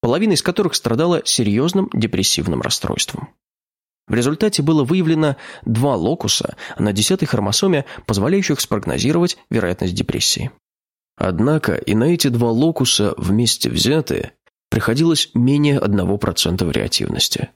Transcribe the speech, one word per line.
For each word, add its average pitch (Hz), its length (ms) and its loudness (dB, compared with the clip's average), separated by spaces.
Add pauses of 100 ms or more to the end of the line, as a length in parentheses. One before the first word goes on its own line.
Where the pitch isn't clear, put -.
половина 175 300 2
из 139 100 0
которых 185 320 -2
страдала 147 500 0
серьезным 135 680 0
депрессивным 90 680 -2
расстройством. - 680 -6 (800)
В - 60 -2
результате 151 480 0
было 151 200 4
выявлено 156 540 2 (280)
два 120 300 2
локуса - 640 -2 (220)
на 104 140 0
десятой 104 340 0
хромосоме, 131 580 0 (220)
позволяющих 139 540 0
спрогнозировать 165 760 0 (140)
вероятность 90 440 -2
депрессии. - 560 -2 (680)
Однако 104 580 0
и - 200 -2
на 110 100 2
эти 160 240 2
два 120 220 2
локуса 120 680 0
вместе 107 500 0
взятые 123 640 0 (380)
приходилось 143 640 2
менее 139 440 4
одного 98 380 0
процента 92 480 0
вариативности. - 920 -2